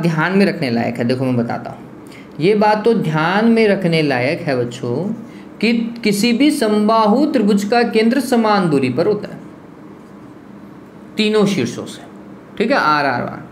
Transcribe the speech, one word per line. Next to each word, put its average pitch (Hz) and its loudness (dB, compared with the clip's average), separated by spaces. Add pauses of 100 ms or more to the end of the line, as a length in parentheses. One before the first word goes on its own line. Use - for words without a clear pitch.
ध्यान 165 2
में 202 6
रखने 147 -2
लायक 117 -2
है। 123 -2
देखो 131 0
मैं 127 0
बताता 117 -4
हूँ, - -14 (640)
ये 190 4
बात 214 2
तो 233 4
ध्यान 165 0
में 226 4
रखने 170 2
लायक 139 0
है 147 -2
बच्चों 120 -4 (640)
कि 226 2 (320)
किसी 214 2
भी 285 4
समबाहु 220 2
त्रिभुज 208 2
का 240 2
केंद्र 226 2
समान 208 2
दूरी 135 2
पर 156 0
होता - -2
है - -14 (1800)
तीनों 214 2
शीर्षों 117 -2
से, - -16 (560)
ठीक 233 0
है, 277 2
आर, 147 2
आर, 127 0
R। - -8 (120)